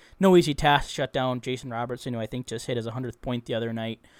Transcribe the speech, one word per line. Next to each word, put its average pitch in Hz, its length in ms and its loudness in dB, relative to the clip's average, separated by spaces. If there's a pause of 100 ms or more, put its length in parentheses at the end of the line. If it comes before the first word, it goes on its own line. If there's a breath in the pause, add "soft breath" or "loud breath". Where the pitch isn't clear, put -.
(200 loud breath)
no 190 160 8
easy 160 180 6
task 143 340 4
to - 60 -12
shut 135 200 -4
down 127 280 0
Jason 127 300 -6
Robertson, 123 420 -6
who 117 60 -4
I 110 60 -4
think 123 220 -8
just 110 200 -8
hit 131 100 -4
his 113 100 -4
hundredth 120 340 -8
point 120 240 -4
the - 80 -4
other 117 180 -2
night. 113 280 -6 (200 loud breath)